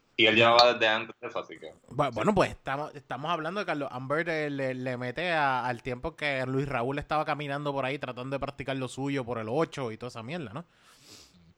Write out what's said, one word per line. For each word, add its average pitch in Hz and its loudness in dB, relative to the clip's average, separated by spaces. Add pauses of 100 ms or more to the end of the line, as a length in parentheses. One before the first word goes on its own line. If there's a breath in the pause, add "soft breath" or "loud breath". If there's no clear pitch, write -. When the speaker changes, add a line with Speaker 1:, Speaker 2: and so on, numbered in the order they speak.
(160)
Speaker 1:
Y 110 8
él 110 6
llevaba 117 8
desde 113 4
antes 113 0
de 123 -10
eso, 107 -4
así 87 -10
que 80 -14 (160)
Speaker 2:
Bu-, 135 0
bueno, 113 2
pues, 135 4
estamos, 143 -6
estamos 143 -8
hablando 170 -4
de 185 -6
Carlos 151 -2
Amber, 143 -2
eh, 156 -2
le, 135 -2
le 127 -6
mete 123 -4
a, 135 2
al 123 -4
tiempo 131 -6
que 139 -2
Luis 135 0
Raúl 131 -2
estaba 156 -2
caminando 147 -2
por 139 -2
ahí 135 -2
tratando 127 -6
de 135 -4
practicar 135 -4
lo 131 -4
suyo 135 -4
por 117 -4
el 110 -6
ocho 139 -2
y 110 -10
toda 123 -10
esa 117 -12
mierda, 131 -8
¿no? 160 -10 (920 soft breath)